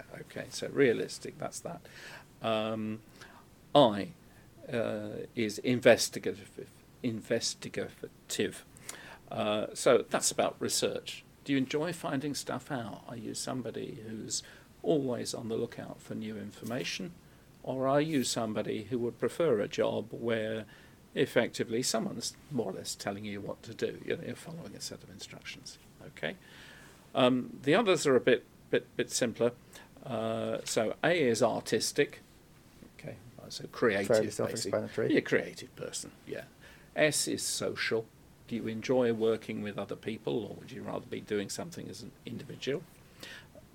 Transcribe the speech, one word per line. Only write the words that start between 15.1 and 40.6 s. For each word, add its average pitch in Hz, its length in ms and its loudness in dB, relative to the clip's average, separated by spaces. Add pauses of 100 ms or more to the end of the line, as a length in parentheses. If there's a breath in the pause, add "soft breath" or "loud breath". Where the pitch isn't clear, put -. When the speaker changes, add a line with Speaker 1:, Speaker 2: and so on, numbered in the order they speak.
Speaker 1:
on 120 140 -6
the - 80 -2
lookout - 440 -6
for - 140 -10
new 110 220 -6
information? 113 760 -6 (500 soft breath)
Or 131 260 -2
are 143 120 6
you 151 240 2
somebody 110 680 -2
who 127 100 0
would 117 180 -2
prefer 127 420 4
a 104 80 0
job 110 420 2
where 113 560 -2 (480 loud breath)
effectively 120 680 2
someone's 131 520 -2 (160)
more 110 200 -2
or 92 40 -4
less 92 200 -8
telling 104 300 -6
you 101 160 -6
what - 220 -8
to 113 120 -12
do? - 300 -4
You - 120 -2
know, 165 100 -8
you're - 100 -8
following - 400 -12
a - 40 -14
set - 220 -10
of - 80 -20
instructions, - 680 -14 (300)
okay? - 280 -6 (800 loud breath)
Um, 127 480 4
the 147 120 4
others 185 320 4
are 127 100 8
a 117 40 6
bit, - 240 6 (260)
bit, - 160 2 (100)
bit - 140 -2
simpler. 117 420 2 (520 loud breath)
Uh, 113 600 -2
so 110 380 2
A 156 100 4 (140)
is 113 160 4
artistic. 113 760 2 (800)
Okay, - 180 -10 (320)
so - 240 -10
creative, 101 360 2
Speaker 2:
Fairly 110 180 6
Speaker 1:
basically. 110 200 -2
Speaker 2:
self-explanatory. 107 640 -2
Speaker 1:
You're 302 80 4
a - 40 4
creative - 540 -2
person, - 340 -10 (160)
yeah. - 160 -10 (540 loud breath)
S 151 320 4
is 113 140 -2
social. - 600 -2 (420)
Do 117 100 -4
you 110 100 -4
enjoy 117 480 2
working 110 480 2
with 104 160 -6
other 101 180 -4
people, 113 480 -4
or 101 160 -10